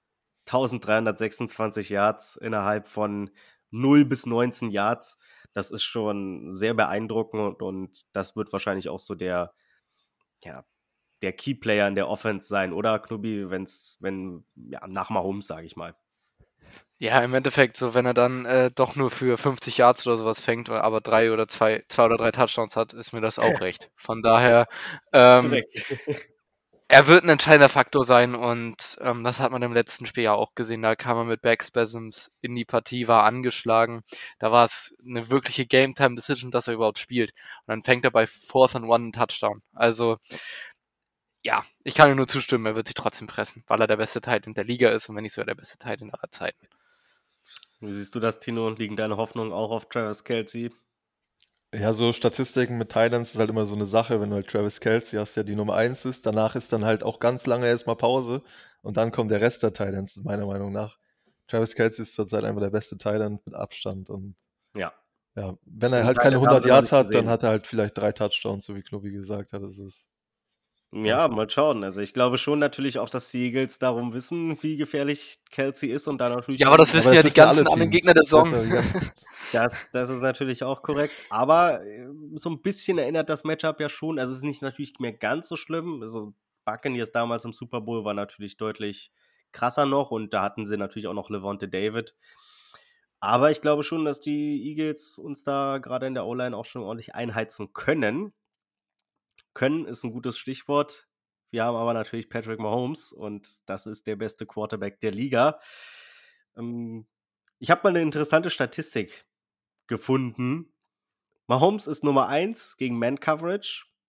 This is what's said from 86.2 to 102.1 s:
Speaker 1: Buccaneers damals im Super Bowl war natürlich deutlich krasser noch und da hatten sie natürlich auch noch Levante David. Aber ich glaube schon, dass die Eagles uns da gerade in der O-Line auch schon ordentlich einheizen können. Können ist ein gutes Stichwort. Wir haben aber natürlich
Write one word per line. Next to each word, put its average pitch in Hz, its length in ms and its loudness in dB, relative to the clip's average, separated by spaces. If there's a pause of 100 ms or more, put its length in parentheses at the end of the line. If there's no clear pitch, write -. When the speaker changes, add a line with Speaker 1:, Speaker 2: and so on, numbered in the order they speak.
Speaker 1:
Buccaneers 117 460 -6
damals 117 340 -4
im 113 80 -12
Super 120 260 -10
Bowl 113 240 -6
war 104 80 -4
natürlich 101 460 -10
deutlich 104 520 -8 (400)
krasser 131 360 0
noch 139 240 0
und 110 240 -6
da 98 80 0
hatten 101 240 -6
sie 104 100 -4
natürlich 101 300 -8
auch 87 80 -8
noch 101 160 -10
Levante 101 360 -8
David. 107 480 -6 (1080)
Aber 120 300 4
ich 151 120 -2
glaube 151 220 0
schon, 165 200 -4
dass 147 160 -4
die 147 480 -6
Eagles 151 480 -8
uns - 280 -14
da 139 340 -2
gerade 127 280 -8
in 131 60 -8
der 120 140 -6
O-Line 123 280 -6
auch 110 120 -10
schon 123 160 -12
ordentlich 110 320 -12
einheizen 110 580 -8
können. 151 640 -2 (1200)
Können 147 320 -2
ist - 180 -10
ein 120 80 -8
gutes 120 240 -8
Stichwort. 143 720 -6 (420)
Wir 113 140 -4
haben 120 120 -2
aber 117 180 -2
natürlich 113 340 -8